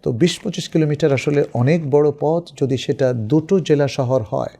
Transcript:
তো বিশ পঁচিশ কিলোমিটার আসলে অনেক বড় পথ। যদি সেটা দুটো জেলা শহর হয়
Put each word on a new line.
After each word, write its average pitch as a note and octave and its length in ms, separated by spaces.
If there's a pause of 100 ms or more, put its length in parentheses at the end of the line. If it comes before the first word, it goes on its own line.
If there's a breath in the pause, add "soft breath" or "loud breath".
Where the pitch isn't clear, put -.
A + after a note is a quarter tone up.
তো C#3 100
বিশ D#3+ 280
পঁচিশ - 280
কিলোমিটার D3+ 440
আসলে C#3+ 320 (100)
অনেক C#3+ 360
বড় D3 300
পথ। E3 420
যদি B2+ 160
সেটা B2+ 340
দুটো D#3 480
জেলা C#3+ 280
শহর B2+ 340
হয় - 380